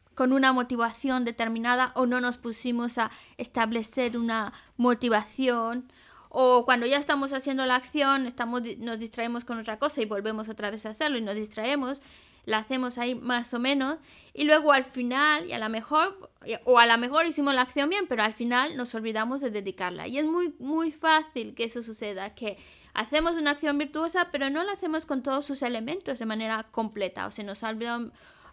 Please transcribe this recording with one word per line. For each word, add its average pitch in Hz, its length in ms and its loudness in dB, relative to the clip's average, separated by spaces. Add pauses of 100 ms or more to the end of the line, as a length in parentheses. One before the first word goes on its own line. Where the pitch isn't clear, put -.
(140)
con 254 180 4
una 262 200 6
motivación 247 720 0
determinada 233 680 0
o 254 100 2
no 247 160 2
nos 247 160 -2
pusimos 240 640 -4
a 220 120 0 (280)
establecer 233 800 -2
una 226 340 -2 (240)
motivación, 240 1120 0 (380)
o 254 360 6
cuando 240 220 4
ya 269 120 4
estamos 277 340 0
haciendo 269 340 -2
la 254 80 4
acción, 269 520 2
estamos 240 360 -4
di-, 226 140 -8
nos 226 240 -6
distraemos 233 440 -6
con 233 140 -8
otra 220 200 -8
cosa 294 220 -2
y 220 40 2
volvemos 214 440 -4
otra 208 220 -6
vez 214 160 -10
a 214 40 -6
hacerlo 277 280 0
y 226 40 -2
nos 202 120 -4
distraemos, 247 680 -4 (420)
la 220 140 0
hacemos 247 400 -4
ahí 240 180 -2
más 240 360 -4
o 247 60 -4
menos, 269 380 0 (360)
y 285 120 -2
luego 302 280 6
al 262 120 6
final, 277 640 0
y - 60 -8
a - 60 -4
lo 220 100 -4
mejor, 302 600 -2 (340)
o 240 140 8
a 233 80 10
lo 233 120 6
mejor 277 280 2
hicimos 285 280 0
la 254 80 4
acción 285 280 0
bien, 392 180 0
pero 226 140 0
al 214 100 2
final 247 440 0
nos 247 180 -6
olvidamos 226 460 -4
de 269 100 -2
dedicarla. 185 560 -6
Y 254 120 -4
es 302 60 2
muy, 330 340 0
muy 311 340 -2
fácil 311 600 0
que 233 100 -4
eso 226 180 -8
suceda, 208 520 -10
que 214 220 -8 (380)
hacemos 311 400 2
una 302 160 2
acción 294 260 0
virtuosa, 320 540 0
pero 269 200 -2
no 302 140 -2
la 403 80 -4
hacemos 320 340 -4
con 269 160 -2
todos 277 220 0
sus 277 180 -6
elementos 247 560 -4
de 226 80 -6
manera 220 440 -4
completa, 202 560 -4
o 202 40 -6
se 214 140 -12
nos 202 200 -10
ha 220 60 -4
olvidado 233 420 -6 (400)